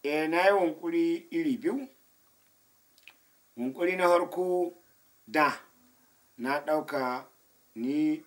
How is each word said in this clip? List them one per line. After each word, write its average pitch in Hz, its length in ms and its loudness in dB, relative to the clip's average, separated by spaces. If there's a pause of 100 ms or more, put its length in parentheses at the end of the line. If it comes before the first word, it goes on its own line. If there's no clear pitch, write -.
Eh, 156 260 0
na 170 160 2
yi 196 60 10
yunƙuri 170 800 0
iri 156 260 0
biyu. 233 300 -4 (1700)
Yunƙuri 170 400 -4
na 180 100 2
farko, 180 680 2 (540)
da 143 320 2 (800)
na 135 280 -2
ɗauka 143 600 -2 (500)
ni 151 520 -2